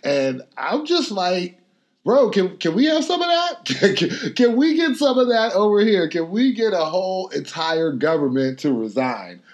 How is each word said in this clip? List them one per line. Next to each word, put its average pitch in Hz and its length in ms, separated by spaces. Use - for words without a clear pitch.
And 135 380
I'm 196 280
just 330 260
like, 180 460
"Bro, 226 280
can, 185 260
can 165 180
we 240 100
have 311 200
some 349 160
of 349 60
that? 339 380
<laughs> - 300
Can, - 380
can 240 240
we 311 180
get 320 220
some 262 200
of 247 120
that 226 240
over 208 260
here? 202 300
Can 165 200
we 240 220
get 220 220
a 170 100
whole 185 460
entire 160 640
government 135 640
to 143 140
resign, 110 680